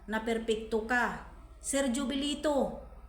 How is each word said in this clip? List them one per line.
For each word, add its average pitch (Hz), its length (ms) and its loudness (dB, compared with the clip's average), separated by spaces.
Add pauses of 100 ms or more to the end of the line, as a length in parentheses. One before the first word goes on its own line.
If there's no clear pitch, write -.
(100)
na 220 160 -2
perpekto 220 640 0
ka? 240 320 2 (400)
Sergio 269 480 2
Bilito, 285 720 2 (260)